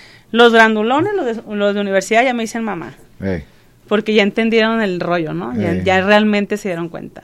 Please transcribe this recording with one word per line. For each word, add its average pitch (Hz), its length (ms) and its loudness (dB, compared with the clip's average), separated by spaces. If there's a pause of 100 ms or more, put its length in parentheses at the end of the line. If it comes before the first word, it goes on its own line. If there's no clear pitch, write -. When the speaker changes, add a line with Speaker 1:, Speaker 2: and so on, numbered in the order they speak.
(300)
Speaker 1:
Los 233 240 6
grandulones, 226 600 2
los 339 120 -2
de, 220 300 -8
los 202 180 0
de 208 60 -2
universidad 196 420 0
ya 262 120 2
me 233 80 -4
dicen 226 220 -6
mamá. 170 300 -8 (260)
Speaker 2:
Ey. 92 240 -4 (420)
Speaker 1:
Porque 214 260 0
ya 214 100 4
entendieron 226 600 0
el 180 180 -2
rollo, 170 320 -2
¿no? 220 240 -6
Ya, 196 160 -2
Speaker 2:
Ey. 185 100 -4
Speaker 1:
ya 185 200 2
realmente 208 560 2
se 208 100 -8
dieron 170 220 -6
cuenta. - 340 -16